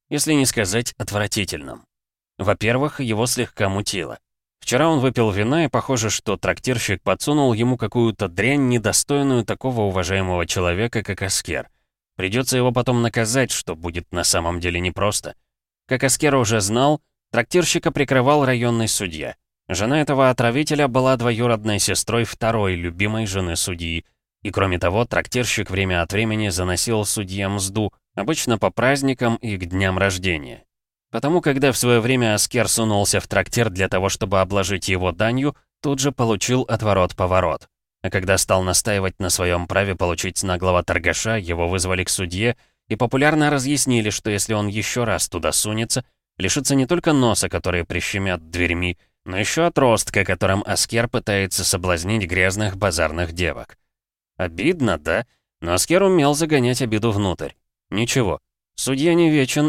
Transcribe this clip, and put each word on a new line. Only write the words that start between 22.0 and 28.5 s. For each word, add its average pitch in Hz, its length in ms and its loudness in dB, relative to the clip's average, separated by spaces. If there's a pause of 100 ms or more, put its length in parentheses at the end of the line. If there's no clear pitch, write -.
второй 107 500 0
любимой 95 520 -2
жены 92 280 -2
судьи. 82 520 -4 (360)
И 104 80 -6
кроме 92 280 0
того, 92 260 0
трактирщик 107 680 -2
время 95 300 0
от 85 120 -4
времени 107 360 0
заносил 92 560 -2
судье 98 440 -4
мзду, 98 440 -2 (220)
обычно 120 420 -2